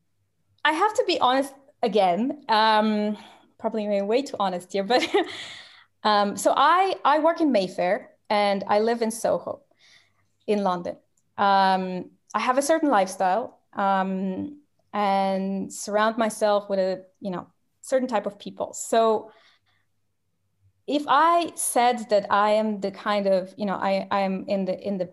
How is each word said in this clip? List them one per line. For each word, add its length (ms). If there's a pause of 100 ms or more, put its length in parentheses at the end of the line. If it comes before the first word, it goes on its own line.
(640)
I 100
have 220
to 120
be 120
honest 340 (280)
again, 680
um, 680 (400)
probably 300
way, 140
way 220
too 160
honest 340
here, 100
but, 240 (480)
<laughs> 480
um, 340
so 180
I, 400 (100)
I 140
work 220
in 100
Mayfair 600 (180)
and 380
I 120
live 220
in 100
Soho 500 (840)
in 160
London. 320 (420)
Um, 720 (240)
I 60
have 180
a 40
certain 280
lifestyle, 680 (140)
um, 840 (340)
and 800
surround 460
myself 520
with 100
a, 240 (180)
you 100
know, 160 (340)
certain 260
type 180
of 120
people. 360
So 580 (1500)
if 220
I 480
said 540
that 220
I 200
am 300
the 100
kind 360
of, 300
you 80
know, 100
I, 360
I 100
am 260
in 180
the, 140
in 180
the 160